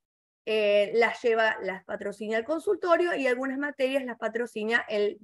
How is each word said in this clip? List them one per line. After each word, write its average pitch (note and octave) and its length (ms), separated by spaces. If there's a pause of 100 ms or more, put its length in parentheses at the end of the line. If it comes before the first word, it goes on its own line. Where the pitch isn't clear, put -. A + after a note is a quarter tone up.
(460)
eh, G#3 480
las A3+ 280
lleva, A3+ 400
las F#3 220
patrocina G#3 540
el A3+ 60
consultorio E4+ 720
y C4+ 120
algunas C4 320
materias C#4 460
las A#3+ 120
patrocina A3+ 720
el, G#3 360